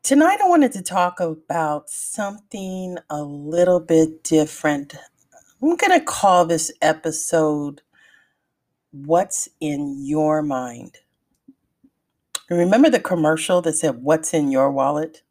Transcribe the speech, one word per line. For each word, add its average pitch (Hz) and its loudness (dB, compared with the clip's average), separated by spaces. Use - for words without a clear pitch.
Tonight 330 4
I 381 2
wanted 311 4
to 190 -10
talk 180 -2
about 156 -4
something 190 -10
a 151 -8
little 156 0
bit 160 2
different. 151 -2
I'm 330 0
gonna 370 2
call 180 2
this 165 -2
episode 156 -2
What's 160 -2
in 143 -6
Your 151 0
Mind? 127 -8
Remember 190 4
the 214 2
commercial 165 0
that 160 -2
said, 127 -2
"What's 160 0
in 147 0
your 135 2
wallet?" 147 -2